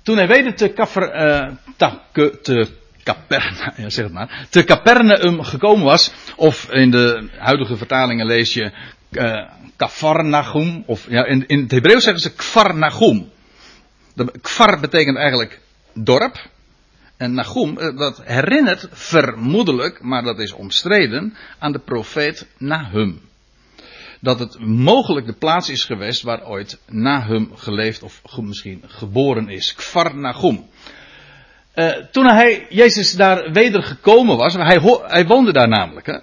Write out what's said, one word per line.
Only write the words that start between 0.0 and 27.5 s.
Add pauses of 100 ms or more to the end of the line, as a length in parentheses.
Toen
hij
weder
te
Kaffer-,
eh, (240)
ta-, (100)
ke-,
te (340)
Caperna-,
<laughs>
ja,
zeg
het
maar,
te
Capernaum
gekomen
was, (240)
of
in
de
huidige
vertalingen
lees
je, (380)
eh, (260)
Kafarnachum,
of,
ja,
in,
in
het
Hebreeuws
zeggen
ze
Kfarnachum. (840)
De, (100)
Kfar
betekent
eigenlijk (340)
dorp. (720)
En
Nachum,
eh,
dat
herinnert
vermoedelijk,
maar
dat
is
omstreden, (240)
aan
de
profeet (100)
Nahum. (1000)
Dat
het
mogelijk
de
plaats
is
geweest
waar
ooit
Nahum